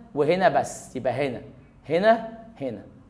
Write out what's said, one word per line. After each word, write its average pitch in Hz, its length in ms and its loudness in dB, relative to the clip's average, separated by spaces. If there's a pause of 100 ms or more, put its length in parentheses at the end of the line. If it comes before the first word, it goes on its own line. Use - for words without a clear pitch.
(160)
وهنا 165 340 4
بس. - 460 -2
يبقى 123 180 -2
هنا، 127 280 -4 (480)
هنا، 214 480 2 (240)
هنا. 117 240 -8 (240)